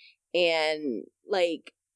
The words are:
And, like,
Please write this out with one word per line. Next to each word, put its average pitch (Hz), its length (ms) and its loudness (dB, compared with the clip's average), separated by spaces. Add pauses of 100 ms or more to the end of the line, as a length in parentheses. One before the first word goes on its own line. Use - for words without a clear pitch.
(340)
And, 156 680 0 (220)
like, 175 460 -2 (240)